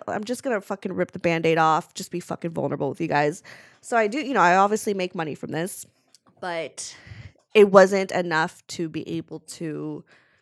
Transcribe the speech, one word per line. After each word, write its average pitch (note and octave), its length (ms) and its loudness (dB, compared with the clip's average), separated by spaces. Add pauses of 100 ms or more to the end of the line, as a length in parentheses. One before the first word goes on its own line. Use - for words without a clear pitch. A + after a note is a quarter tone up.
I'm G#3 160 -6
just A#3+ 180 -8
gonna A#3 180 -2
fucking F#3+ 320 -8
rip F3+ 200 -4
the F3+ 80 -12
Band-Aid E3 380 2
off, D#3+ 360 2
just - 160 -12
be F3 80 -6
fucking - 320 -8
vulnerable C#3 380 -4
with - 120 -8
you E3 60 -4
guys. D3 380 0 (360)
So - 160 -4
I A3 120 2
do, A#3 100 -4
you C#4 160 -4
know, G#3 60 4
I F3 160 6
obviously G3+ 380 2
make F3+ 200 -4
money D#3+ 220 -6
from - 160 -12
this, E3 340 -6 (540)
but E3+ 560 -10 (580)
it G#3 160 10
wasn't F#3+ 400 6
enough E3+ 580 -2
to E3+ 200 -8
be D#3 200 -10
able E3 300 -10
to, D3+ 680 -10 (380)